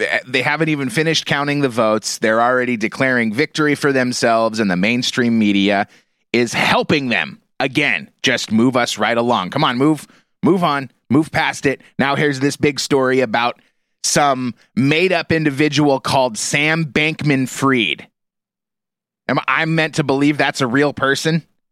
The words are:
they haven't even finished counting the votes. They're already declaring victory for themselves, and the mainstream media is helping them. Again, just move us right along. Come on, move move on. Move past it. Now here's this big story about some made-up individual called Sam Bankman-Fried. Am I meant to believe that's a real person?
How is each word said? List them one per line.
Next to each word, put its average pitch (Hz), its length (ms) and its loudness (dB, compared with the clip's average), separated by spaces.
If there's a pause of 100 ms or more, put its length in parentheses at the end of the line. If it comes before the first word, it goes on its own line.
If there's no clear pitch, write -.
(260)
they 127 160 -2
haven't 151 280 0
even 139 200 -2
finished 156 360 -2
counting 143 360 -2
the 139 80 2
votes. 110 480 0
They're 113 240 2
already 123 340 2
declaring 117 560 0
victory 147 440 0
for 139 180 -2
themselves, 113 680 0
and 104 100 2
the 90 60 0
mainstream 117 600 0
media 101 500 2 (460)
is 117 200 0
helping 165 560 0
them. 85 320 -4 (180)
Again, 131 500 -2 (140)
just 120 280 -2
move 120 240 2
us 120 220 0
right 110 200 0
along. 117 340 0
Come 147 120 -2
on, 127 140 0
move 147 300 0 (360)
move 180 200 2
on. 139 280 -2 (180)
Move 147 220 2
past 147 340 -2
it. 135 160 -2 (160)
Now 139 180 0
here's 143 240 0
this 139 180 -2
big 143 220 0
story 131 420 2
about 117 380 -2 (440)
some 131 500 0 (220)
made-up 160 560 2
individual 147 680 2
called 127 380 -2
Sam 156 480 0
Bankman-Fried. 135 1200 -2 (1200)
Am 135 180 0
I 143 180 0
meant 160 300 0
to 151 80 0
believe 139 340 2
that's 143 240 0
a 131 60 0
real 139 260 2
person? 147 540 -2 (240)